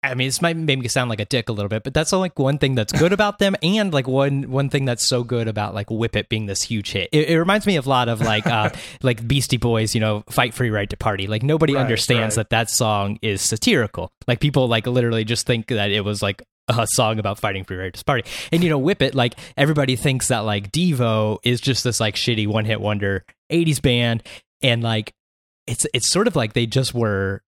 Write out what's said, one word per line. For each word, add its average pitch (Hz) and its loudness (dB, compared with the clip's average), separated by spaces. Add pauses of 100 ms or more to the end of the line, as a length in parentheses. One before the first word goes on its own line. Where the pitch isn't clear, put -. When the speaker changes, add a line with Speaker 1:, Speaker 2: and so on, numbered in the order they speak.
Speaker 1:
I 131 -4
mean, 127 0
this 131 -2
might 170 2
make 147 0
me 120 -4
sound 127 0
like 107 -4
a 104 -2
dick 117 -2
a 117 -4
little 101 -2
bit, 107 -2
but 135 -8
that's, 156 0
like, 185 0
one 139 2
thing 135 2
that's 110 0
good 170 4
about 208 0
them, 196 2
and, 196 2
like, 131 0
one, 135 0
one 139 0
thing 139 0
that's 123 0
so 123 0
good 120 -2
about, 104 -4
like, 101 -6
Whip 113 -2
It 104 -2
being 110 -2
this 98 -4
huge 107 -4
hit. 95 -2
It, 151 2
it 165 4
reminds 196 2
me 196 2
of 135 -2
a - -2
lot 123 2
of, 110 -2
like, 107 0
uh, 110 2 (180)
Speaker 2:
<laughs> - -16
Speaker 1:
like, 120 0
Beastie 131 2
Boys, 113 0
you 110 2
know, 107 0
Fight 123 0
for 127 -2
Your 107 -2
Right 101 -2
to - -10
Party. 98 -2
Like, 107 -2
nobody 151 2
Speaker 2:
Right, 139 0
Speaker 1:
understands 113 0
Speaker 2:
right. 113 0
Speaker 1:
that - -6
that 113 0
song 104 0
is 101 -2
satirical. 113 0 (160)
Like, 120 0
people, 135 2
like, 113 0
literally 117 2
just 113 -2
think 117 -2
that 104 0
it 101 0
was, 101 -2
like, 101 -2 (260)
a 113 2
song 110 2
about 101 -4
fighting 98 -4
for - -10
your 92 -8
right 92 -8
to - -16
party. 131 -2 (240)
And, 175 2
you 180 2
know, 151 2
Whip 165 0
It, 131 0
like, 123 0 (200)
everybody 143 2
thinks 131 0
that, 120 0
like, 104 -2
Devo 120 2
is 123 2
just 135 0
this, 120 -2
like, 107 0
shitty 107 0
one-hit 107 0
wonder 101 -2 (240)
eighties 160 0
band, 120 2 (380)
and, 117 2
like, 110 -2 (520)
it's, - -4
it's - 0
sort 202 2
of 180 -2
like 113 0
they 120 0
just 127 0
were 98 -2